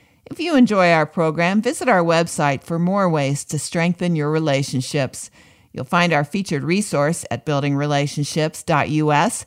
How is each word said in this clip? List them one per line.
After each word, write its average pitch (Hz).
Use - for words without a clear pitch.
If -
you 320
enjoy 202
our 156
program, 170
visit 254
our 185
website 165
for 165
more 185
ways 143
to 156
strengthen 175
your 147
relationships. 143
You'll 127
find 175
our 147
featured 160
resource 165
at 113
building 143
relationships 147
dot 135
U 151
S, 156